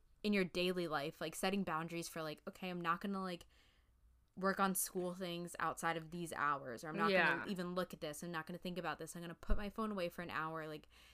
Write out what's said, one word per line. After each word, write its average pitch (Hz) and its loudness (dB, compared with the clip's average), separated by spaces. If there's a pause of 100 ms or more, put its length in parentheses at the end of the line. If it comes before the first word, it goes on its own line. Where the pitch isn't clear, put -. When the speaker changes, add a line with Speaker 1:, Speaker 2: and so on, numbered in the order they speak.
(240)
Speaker 1:
in 214 4
your 196 6
daily 180 2
life, 151 -2
like, 160 -4
setting 190 2
boundaries 165 -2
for, 160 -6
like, 151 -6
"Okay, 190 -6
I'm 175 -4
not 170 2
gonna, 196 -2
like, 180 -6 (920)
work 190 4
on 190 4
school 180 -2
things 175 -6
outside 165 0
of 160 -8
these 175 -4
hours, 139 0
or 165 -8
I'm 156 -4
not - 6
Speaker 2:
Yeah. 165 6
Speaker 1:
gonna 170 -4
even 180 -2
look 180 -2
at 170 -10
this. 151 -6
I'm 175 -4
not 160 -4
gonna 180 -6
think 180 -6
about 160 -2
this. 160 -8
I'm 170 -10
gonna 170 -10
put - 6
my 202 -2
phone 220 -2
away 180 -2
for 180 -8
an 170 -8
hour. 156 -4
Like, 156 -10 (260)